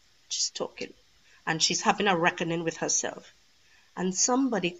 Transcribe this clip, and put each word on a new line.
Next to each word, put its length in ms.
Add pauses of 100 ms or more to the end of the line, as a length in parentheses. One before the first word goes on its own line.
(280)
She's 220
talking 420 (540)
and 160
she's 200
having 260
a 80
reckoning 480
with 140
herself. 540 (640)
And 160
somebody 680